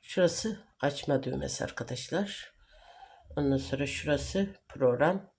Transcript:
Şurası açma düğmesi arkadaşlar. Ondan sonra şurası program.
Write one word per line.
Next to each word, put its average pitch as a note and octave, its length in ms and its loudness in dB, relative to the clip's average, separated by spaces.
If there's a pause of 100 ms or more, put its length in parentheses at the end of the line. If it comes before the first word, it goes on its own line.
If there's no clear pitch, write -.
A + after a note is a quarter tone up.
Şurası F#3+ 600 2 (180)
açma C#3+ 420 0
düğmesi C3+ 400 -4
arkadaşlar. - 880 -6 (800)
Ondan C#3 220 2
sonra C#3 300 -2
şurası D3+ 680 0 (120)
program. C#3+ 720 2